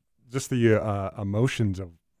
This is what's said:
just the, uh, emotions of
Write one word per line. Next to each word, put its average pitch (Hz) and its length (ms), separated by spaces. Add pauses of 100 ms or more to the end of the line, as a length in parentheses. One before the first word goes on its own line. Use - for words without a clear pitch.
(300)
just 117 200
the, 117 340
uh, 101 280 (100)
emotions 101 580
of 90 120 (280)